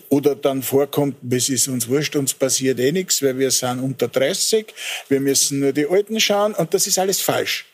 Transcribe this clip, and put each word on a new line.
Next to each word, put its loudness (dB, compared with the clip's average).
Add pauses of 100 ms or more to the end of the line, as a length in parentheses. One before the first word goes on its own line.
oder 2
dann -2
vorkommt, 0 (160)
„Es 0
ist 0
uns -4
wurscht, 0
uns 0
passiert 0
eh 2
nichts, -2
weil 2
wir 0
sind -2
unter -2
dreißig, 0 (420)
wir 2
müssen 0
nur 2
die 0
Alten 0
schauen“, 2
und -2
das 2
ist -2
alles 0
falsch. -2